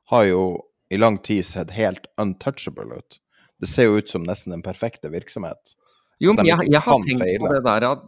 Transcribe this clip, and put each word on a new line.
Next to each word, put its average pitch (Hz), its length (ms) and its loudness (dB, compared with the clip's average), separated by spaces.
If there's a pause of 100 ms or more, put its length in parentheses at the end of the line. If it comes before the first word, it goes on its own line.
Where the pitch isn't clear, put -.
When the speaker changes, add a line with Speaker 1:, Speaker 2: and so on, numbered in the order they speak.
(120)
Speaker 1:
har 120 120 4
jo 92 200 2 (480)
i 95 80 -2
lang 110 240 4
tid 101 200 -2
sett 90 320 -10
helt 101 320 -2 (120)
untouchable 92 760 -8
ut. - 220 -20 (420)
Det 90 100 -8
ser 123 160 4
jo 107 140 4
ut 104 100 -16
som 87 160 -6
nesten 90 300 -8
den 85 80 -12
perfekte 92 480 -10
virksomhet. - 640 -12 (460)
Speaker 2:
Jo, 185 100 4
Speaker 1:
At 220 80 2
de - 20 4
Speaker 2:
men 170 60 6
jeg, 170 160 4
Speaker 1:
ikke 147 80 2
Speaker 2:
jeg 147 140 4
har 147 100 6
Speaker 1:
kan 107 80 -2
Speaker 2:
tenkt 127 160 -2
på 92 80 0
Speaker 1:
feile. 107 240 0
Speaker 2:
det 135 140 0
der 110 240 2
at, 143 180 -4